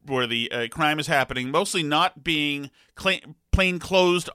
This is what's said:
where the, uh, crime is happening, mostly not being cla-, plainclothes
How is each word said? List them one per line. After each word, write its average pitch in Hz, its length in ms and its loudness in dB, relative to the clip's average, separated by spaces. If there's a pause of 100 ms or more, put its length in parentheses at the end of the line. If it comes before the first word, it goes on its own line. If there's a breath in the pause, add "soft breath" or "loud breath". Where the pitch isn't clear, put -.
where 127 220 0
the, 117 240 -2
uh, 120 160 -4
crime 151 320 0
is 143 80 -4
happening, 131 440 0
mostly 180 320 0
not 151 400 0
being 147 460 -2 (260)
cla-, 190 240 -2 (320)
plainclothes 180 840 2